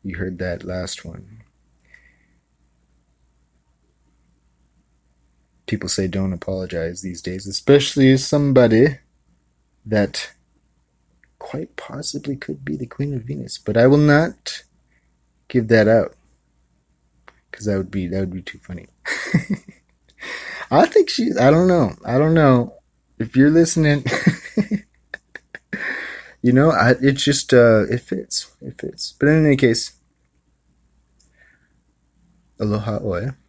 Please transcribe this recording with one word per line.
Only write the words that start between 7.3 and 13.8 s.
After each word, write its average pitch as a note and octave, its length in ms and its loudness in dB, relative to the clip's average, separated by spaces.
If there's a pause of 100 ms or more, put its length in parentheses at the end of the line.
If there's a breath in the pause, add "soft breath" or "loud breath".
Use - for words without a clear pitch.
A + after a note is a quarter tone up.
especially C#3 680 4
as C3 120 2
somebody C3 720 2 (880)
that G#2 460 -4 (1080)
quite - 360 -12
possibly C#3+ 600 -10
could C#3 280 -14
be D3 120 -8
the B2+ 100 -10
Queen C#3 280 -8
of A#2 80 -8
Venus. A#2+ 360 -12
But G#2 180 -4
I A#2+ 120 6